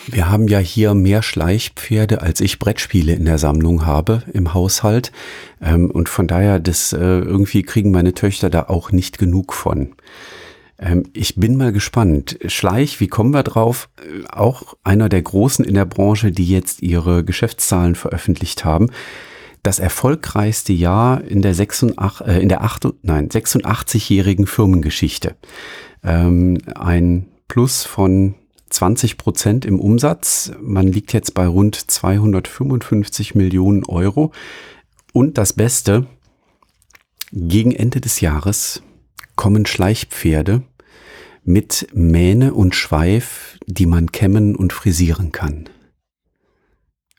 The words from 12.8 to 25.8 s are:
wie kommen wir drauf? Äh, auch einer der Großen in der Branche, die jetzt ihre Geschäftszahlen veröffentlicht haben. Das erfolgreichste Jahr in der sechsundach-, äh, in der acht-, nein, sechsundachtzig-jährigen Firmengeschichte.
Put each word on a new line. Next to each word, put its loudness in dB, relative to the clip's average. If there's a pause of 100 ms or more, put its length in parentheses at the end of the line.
wie 0
kommen 0
wir 2
drauf? -2 (100)
Äh, -14
auch -2
einer 4
der 2
Großen 0
in -2
der 2
Branche, 0
die -2
jetzt -2
ihre 2
Geschäftszahlen 0
veröffentlicht -4
haben. 2 (720)
Das -2
erfolgreichste -2
Jahr 2
in -2
der 2
sechsundach-, -2
äh, 2
in 4
der 0
acht-, -2 (140)
nein, 0
sechsundachtzig-jährigen 0
Firmengeschichte. 0 (640)